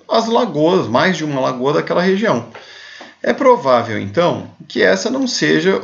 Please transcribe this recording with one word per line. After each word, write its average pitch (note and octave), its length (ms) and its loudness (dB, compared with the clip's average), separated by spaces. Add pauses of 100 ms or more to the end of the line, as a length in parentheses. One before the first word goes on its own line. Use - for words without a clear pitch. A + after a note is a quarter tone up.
as A3+ 220 0
lagoas, F3 640 0
mais D#3+ 260 0
de D#3 80 -6
uma C#3+ 160 -4
lagoa C3 320 -2
daquela E3 300 0
região. F#3+ 480 0 (760)
É - 80 0
provável, B2+ 680 2
então, G#2 540 -2 (160)
que - 140 -2
essa F#3+ 280 2
não C4 160 -2
seja D#3+ 580 0